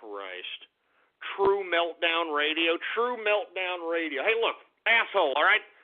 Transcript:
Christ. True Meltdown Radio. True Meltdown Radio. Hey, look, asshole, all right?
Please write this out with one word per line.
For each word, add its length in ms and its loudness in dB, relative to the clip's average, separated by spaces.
Christ. 600 -12
True 280 4
Meltdown 680 0
Radio. 420 2
True 220 0
Meltdown 760 -2
Radio. 320 -2
Hey, 180 2
look, 160 0
asshole, 500 2
all 80 4
right? 180 4